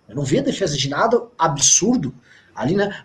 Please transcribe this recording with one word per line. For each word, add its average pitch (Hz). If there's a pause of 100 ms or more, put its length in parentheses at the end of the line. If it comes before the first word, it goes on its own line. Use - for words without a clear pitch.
eu 104
não 143
vi 156
a 285
defesa 190
de 139
nada 185 (160)
absurdo 165 (400)
ali, 123
né? 202